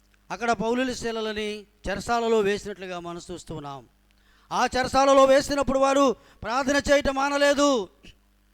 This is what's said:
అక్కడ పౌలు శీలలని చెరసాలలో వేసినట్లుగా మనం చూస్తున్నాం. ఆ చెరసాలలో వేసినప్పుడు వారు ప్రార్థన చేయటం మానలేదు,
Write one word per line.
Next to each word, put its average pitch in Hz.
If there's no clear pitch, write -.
అక్కడ 214
పౌలు 240
శీలలని 214
చెరసాలలో 226
వేసినట్లుగా 196
మనం 170
చూస్తున్నాం. 147
ఆ 214
చెరసాలలో 269
వేసినప్పుడు 269
వారు 269
ప్రార్థన 269
చేయటం 277
మానలేదు, 285